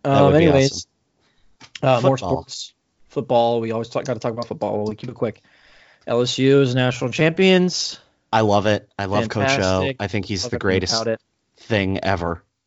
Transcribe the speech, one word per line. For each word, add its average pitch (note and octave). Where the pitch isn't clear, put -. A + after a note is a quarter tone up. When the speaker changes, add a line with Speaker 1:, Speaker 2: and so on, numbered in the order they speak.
Speaker 1:
That C#3
Speaker 2:
Um, C#3
Speaker 1:
would D3
be E3
Speaker 2:
anyways, C#3
Speaker 1:
awesome. -
Speaker 2:
uh, B2+
more C3+
Speaker 1:
Football. A2
Speaker 2:
sports. -
Football. A#2+
We A2+
always A2+
talk, -
gotta A#2+
talk A#2
about A#2
football. G#2
We'll G#2+
keep B2
it A#2+
quick. -
L A#2+
S B2+
U C3+
is B2+
national B2+
champions. F3+
Speaker 1:
I A2+
love G#2
it. G#2
I G2+
love G#2+
Coach G#2+
O. C3+
Speaker 2:
Fantastic. F#2+
Speaker 1:
I G#2
think G2
he's F#2+
Speaker 2:
Love A#2+
Speaker 1:
the A#2+
Speaker 2:
everything -
Speaker 1:
greatest F#2
Speaker 2:
about A2+
it. A2+
Speaker 1:
thing G2
ever. E2+